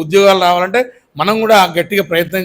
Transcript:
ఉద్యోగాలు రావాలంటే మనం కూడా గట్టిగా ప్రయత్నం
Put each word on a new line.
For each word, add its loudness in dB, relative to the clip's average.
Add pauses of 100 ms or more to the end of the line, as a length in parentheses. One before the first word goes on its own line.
ఉద్యోగాలు 2
రావాలంటే 0 (380)
మనం -2
కూడా 4 (180)
గట్టిగా -4
ప్రయత్నం -4